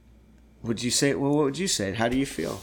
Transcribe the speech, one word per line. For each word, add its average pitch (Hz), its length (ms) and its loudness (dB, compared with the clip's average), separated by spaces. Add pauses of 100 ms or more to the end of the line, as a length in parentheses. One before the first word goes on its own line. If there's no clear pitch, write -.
(600)
would 113 220 -4
you 120 80 0
say, 143 240 4
well, 139 160 0
what 147 140 4
would 139 120 -2
you 190 120 -2
say? 98 240 -2
How 113 160 2
do 127 80 0
you 139 80 2
feel? 80 380 -4